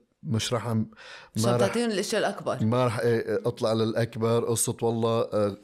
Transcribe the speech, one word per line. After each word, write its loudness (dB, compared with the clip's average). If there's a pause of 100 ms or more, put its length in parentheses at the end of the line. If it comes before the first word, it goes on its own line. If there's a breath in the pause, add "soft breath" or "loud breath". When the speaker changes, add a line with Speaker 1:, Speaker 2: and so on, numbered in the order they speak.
(240)
Speaker 1:
مش -2
رح -2
أم-، 0
ما 2 (500 loud breath)
Speaker 2:
مشان 2
Speaker 1:
رح 4
Speaker 2:
تعطيهم 2
الأشياء -2
الأكبر. -2
Speaker 1:
ما 2
رح، 0
آه، -2
آه، 0
أطلع 0
للأكبر، 0
قصة -2
والله، 2
آه، 0